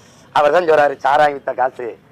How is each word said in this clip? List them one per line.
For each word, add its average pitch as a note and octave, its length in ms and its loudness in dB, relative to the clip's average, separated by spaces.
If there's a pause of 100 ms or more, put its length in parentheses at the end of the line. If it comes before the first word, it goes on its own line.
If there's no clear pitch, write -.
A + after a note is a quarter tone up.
(320)
அவர் D3 200 0
தான் E3+ 180 0
சொல்றாரு, C#3+ 260 2
"சாராயம் C#3+ 420 0
வித்த C3+ 160 -8
காசு B2 440 -6 (140)